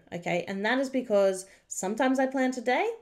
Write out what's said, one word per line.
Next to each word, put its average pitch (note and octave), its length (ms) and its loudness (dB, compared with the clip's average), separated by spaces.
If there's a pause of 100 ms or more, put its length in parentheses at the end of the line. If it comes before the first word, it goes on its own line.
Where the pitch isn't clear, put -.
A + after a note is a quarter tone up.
(120)
okay? F3 340 -2
And G3 180 -6
that A#3+ 140 2
is C4+ 100 -2
because G3+ 580 2 (200)
sometimes C4 540 0
I C4 60 4
plan C4 260 0
today, B3+ 360 0 (140)